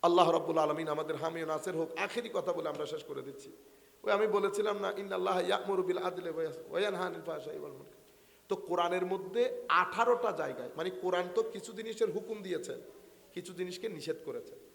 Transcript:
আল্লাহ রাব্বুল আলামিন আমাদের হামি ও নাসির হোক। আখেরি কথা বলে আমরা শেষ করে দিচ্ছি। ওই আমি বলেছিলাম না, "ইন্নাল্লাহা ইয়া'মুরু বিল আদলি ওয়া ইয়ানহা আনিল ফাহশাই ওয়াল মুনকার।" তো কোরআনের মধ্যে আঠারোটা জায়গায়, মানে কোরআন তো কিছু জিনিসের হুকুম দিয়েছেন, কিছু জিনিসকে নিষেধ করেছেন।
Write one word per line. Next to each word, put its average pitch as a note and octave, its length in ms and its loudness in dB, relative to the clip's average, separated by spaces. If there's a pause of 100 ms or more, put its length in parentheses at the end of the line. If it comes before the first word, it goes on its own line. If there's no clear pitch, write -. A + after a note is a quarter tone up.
আল্লাহ F3 300 8
রাব্বুল E3 260 2
আলামিন D#3 300 2
আমাদের D#3 280 -2
হামি E3 280 -4
ও - 20 -4
নাসির D#3 300 -2
হোক। D#3+ 220 -2
আখেরি G#3 360 -2
কথা F3+ 200 -2
বলে D#3+ 160 -2
আমরা D3 160 -4
শেষ D3+ 180 -8
করে C3+ 180 -8
দিচ্ছি। C3+ 300 -12 (520)
ওই G#2+ 80 2
আমি G#3 160 6
বলেছিলাম G3+ 520 2
না, F#3+ 180 0
"ইন্নাল্লাহা F#3+ 440 0
ইয়া'মুরু F#3+ 420 2
বিল F3+ 140 0
আদলি F3+ 320 -4 (400)
ওয়া D#3 100 0
ইয়ানহা F#3+ 260 0
আনিল E3+ 160 -6
ফাহশাই D#3 380 -6
ওয়াল D3 120 -10
মুনকার।" - 320 -18 (460)
তো G3 60 2
কোরআনের F3 500 2
মধ্যে F#3+ 640 0
আঠারোটা A3+ 640 4
জায়গায়, C3 440 -4
মানে E3+ 140 -2
কোরআন F3+ 460 0
তো A3 80 4
কিছু A3 300 -6
জিনিসের A3 380 0
হুকুম G#3+ 300 -4
দিয়েছেন, E3+ 400 -6 (520)
কিছু F3+ 200 -10
জিনিসকে F3+ 360 -6
নিষেধ D#3+ 260 -4 (100)
করেছেন। A#2+ 320 -8 (160)